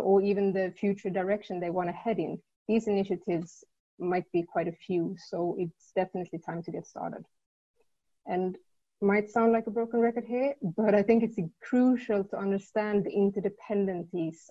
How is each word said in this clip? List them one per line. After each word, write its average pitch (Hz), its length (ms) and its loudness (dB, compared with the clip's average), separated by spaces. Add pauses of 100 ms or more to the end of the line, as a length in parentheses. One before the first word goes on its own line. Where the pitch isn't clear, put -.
or 196 180 6
even 196 320 2
the 185 260 -2
future 202 300 -2
direction 185 500 -2
they 175 120 -4
wanna 180 200 -2
head 190 280 -4
in, 156 180 -4 (300)
these 220 200 2
initiatives 190 760 -2 (340)
might 180 340 -2
be 170 120 0
quite 170 240 -4
a 165 60 -6
few. 175 420 -4 (140)
So 170 280 -4
it's - 380 -8
definitely 185 440 -4
time 170 240 -10
to 170 80 -12
get 170 140 -10
started. - 400 -12 (1000)
And 185 280 -2 (460)
might 208 280 2
sound 226 240 4
like 226 120 0
a 220 60 -8
broken 233 300 0
record 233 260 0
here, 254 340 -2
but 208 320 2
I 202 100 6
think 226 200 4
it's 220 160 -4 (240)
crucial 240 600 2
to - 120 -8
understand 196 680 0
the - 100 -4
interdependencies 190 1400 -2